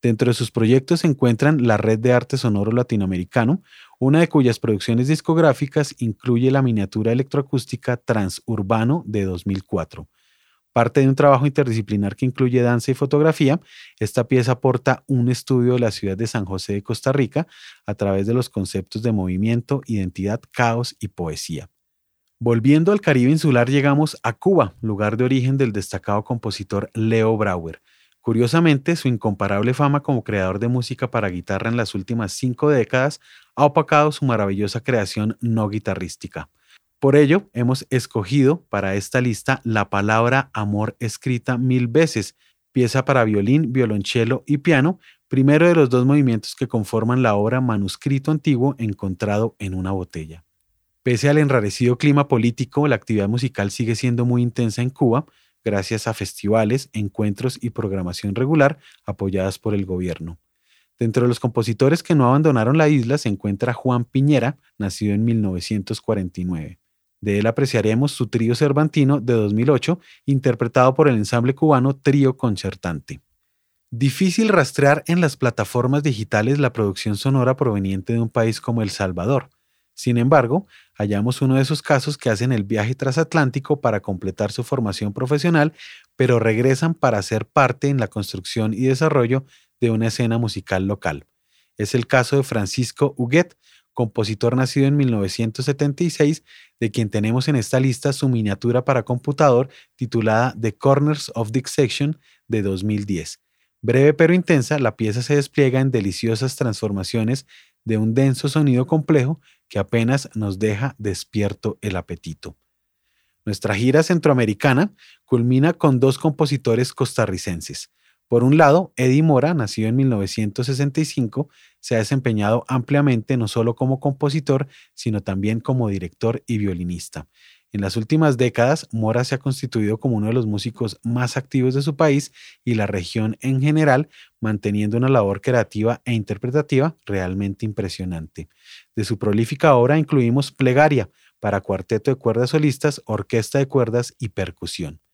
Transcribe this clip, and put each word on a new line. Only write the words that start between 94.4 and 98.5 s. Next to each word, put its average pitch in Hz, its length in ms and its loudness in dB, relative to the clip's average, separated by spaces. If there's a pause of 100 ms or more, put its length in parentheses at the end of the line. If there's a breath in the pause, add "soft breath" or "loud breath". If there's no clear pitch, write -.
nacido 131 300 0
en 143 100 2
mil 135 140 2
novecientos 113 560 -4
setenta 143 380 -2
y 170 40 0
seis, 156 360 0 (340 soft breath)
de 113 120 -2
quien 110 200 -2
tenemos 113 380 0
en 147 80 0
esta 127 240 0
lista 135 340 -2
su 135 160 -2
miniatura 117 560 -2